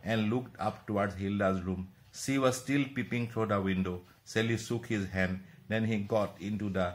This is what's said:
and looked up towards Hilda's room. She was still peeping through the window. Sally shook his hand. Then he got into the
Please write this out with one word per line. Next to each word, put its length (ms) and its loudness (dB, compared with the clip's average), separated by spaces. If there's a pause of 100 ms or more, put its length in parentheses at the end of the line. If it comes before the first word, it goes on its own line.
and 320 2
looked 240 -4 (100)
up 180 -6
towards 360 0
Hilda's 460 2
room. 180 -2 (380)
She 220 2
was 180 2
still 200 2 (140)
peeping 300 -2
through 260 0
the 60 4 (100)
window. 260 2 (280)
Sally 320 0 (100)
shook 200 -4 (100)
his 120 0 (100)
hand. 280 0 (260)
Then 120 0
he 140 0 (180)
got 240 0 (100)
into 260 -4
the 180 2